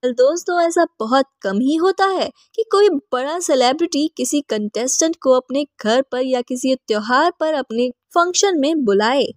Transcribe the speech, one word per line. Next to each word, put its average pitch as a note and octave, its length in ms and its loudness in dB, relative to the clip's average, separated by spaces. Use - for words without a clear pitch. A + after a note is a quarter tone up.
Well B3 140 -2
दोस्तों, E4+ 420 2
ऐसा E4+ 260 2
बहुत C4 280 2
कम G3 160 -2
ही C4+ 180 0
होता F#4+ 300 0
है F4+ 240 -2
कि A4+ 80 -2
कोई G4+ 260 4
बड़ा C#4+ 520 -4
सेलिब्रिटी D4 760 0
किसी D4 240 -2
कंटेस्टेंट A#3+ 800 -2
को C4 100 4
अपने B3+ 340 0
घर A#3 180 2
पर B3+ 180 -6
या B3+ 200 -2
किसी C4 340 -2
त्योहार B3 680 0
पर D#4 140 -2
अपने B3 360 -2
फंक्शन F4 720 0
में D4 240 0
बुलाए G#3+ 420 2